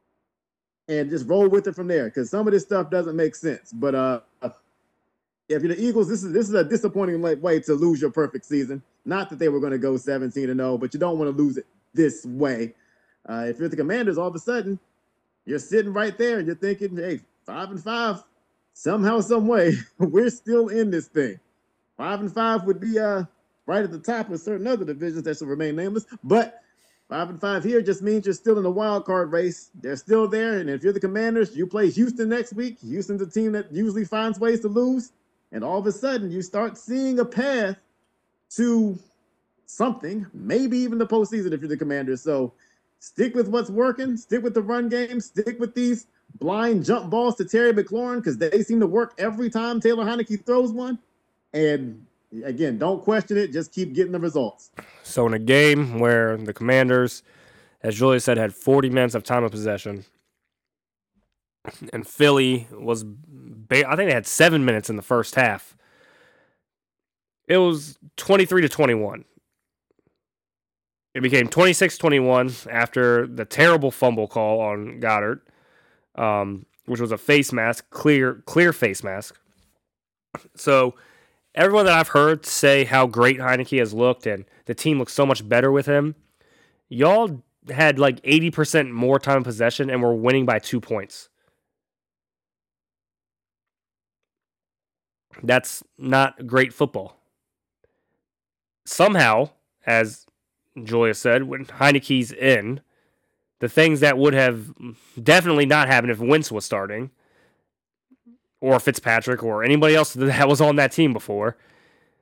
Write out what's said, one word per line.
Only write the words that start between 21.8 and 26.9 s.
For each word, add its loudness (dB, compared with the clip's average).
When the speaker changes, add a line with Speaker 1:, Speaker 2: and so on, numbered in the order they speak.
Speaker 1:
Five -6
and -6
five -2
would 0
be, -4
uh, -2
right -2
at -4
the -12
top -6
of -8
certain -6
other -2
divisions -8
that -4
should -12
remain -4
nameless, -6
but 0